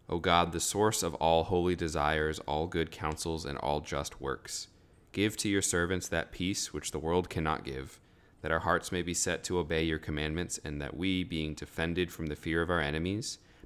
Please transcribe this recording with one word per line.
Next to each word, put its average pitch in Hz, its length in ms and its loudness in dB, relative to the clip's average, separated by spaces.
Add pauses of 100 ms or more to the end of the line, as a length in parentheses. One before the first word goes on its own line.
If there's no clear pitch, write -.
O 85 100 0
God, 85 320 6
the 82 80 0
source 107 440 2
of 85 120 0
all 82 300 6
holy 90 300 4
desires, 78 640 0
all 78 280 -2
good 82 240 0
counsels, 80 540 -4
and 69 140 -6
all 73 220 0
just - 380 -6
works, - 480 -6 (440)
give 104 260 2
to - 100 -2
your 101 140 2
servants 87 460 2
that - 240 -2
peace - 420 -2
which - 180 -6
the - 80 -4
world 85 300 2
cannot 78 340 0
give, 67 360 -8 (420)
that 78 100 0
our 82 100 4
hearts 85 300 2
may 92 120 0
be 85 100 -2
set 85 300 0
to 90 160 0
obey 80 240 2
your 80 160 0
commandments, 78 640 -4
and 73 160 -6
that 69 160 -6
we, 92 260 0
being 78 300 -2
defended 85 580 -2
from - 140 -6
the 73 100 -2
fear 82 260 0
of 85 80 0
our 87 120 4
enemies, 82 560 -2 (280)